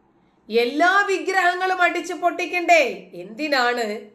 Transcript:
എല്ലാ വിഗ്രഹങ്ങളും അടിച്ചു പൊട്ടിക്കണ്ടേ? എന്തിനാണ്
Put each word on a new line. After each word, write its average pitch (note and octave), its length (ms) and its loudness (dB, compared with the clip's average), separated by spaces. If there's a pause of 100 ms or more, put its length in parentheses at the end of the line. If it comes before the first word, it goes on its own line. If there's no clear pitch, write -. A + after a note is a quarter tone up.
(600)
എല്ലാ E4+ 500 2
വിഗ്രഹങ്ങളും F#4 720 0
അടിച്ചു E4+ 320 0
പൊട്ടിക്കണ്ടേ? E4 1000 0
എന്തിനാണ് A#3 880 -2 (140)